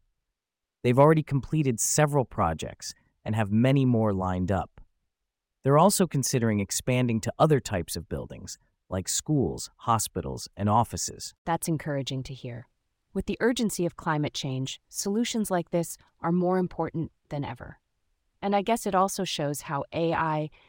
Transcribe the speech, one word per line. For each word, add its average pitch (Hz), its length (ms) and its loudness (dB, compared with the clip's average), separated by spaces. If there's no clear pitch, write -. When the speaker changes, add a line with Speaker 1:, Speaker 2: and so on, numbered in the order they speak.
Speaker 1:
They've 123 140 4
already 151 260 8
completed 135 560 0
several 147 440 2
projects - 720 -4
and 110 100 -2
have 107 160 0
many 131 340 4
more 110 280 4
lined 92 400 0
up. 90 280 -2
They're 139 140 6
also 190 280 6
considering 117 540 0
expanding 120 640 0
to - 180 -4
other 151 180 4
types - 380 -6
of 82 120 -10
buildings, - 500 -10
like 92 200 -4
schools, - 720 -2
hospitals, - 800 -2
and 101 120 -2
offices. - 640 -2
Speaker 2:
That's 165 220 -2
encouraging 139 580 -4
to 135 100 -12
hear. 120 340 -14
With 190 120 -4
the - 140 -4
urgency 226 460 0
of 165 100 -6
climate 151 380 -2
change, 131 440 -6
solutions 214 600 -2
like 175 200 -2
this 170 260 -2
are 165 100 -2
more 180 280 2
important 165 520 -4
than 143 140 -6
ever. - 360 -12
And 202 120 0
I 202 60 2
guess 220 260 0
it 190 80 0
also 190 300 2
shows 147 380 -4
how 143 300 -4
A 165 200 0
I 156 380 -2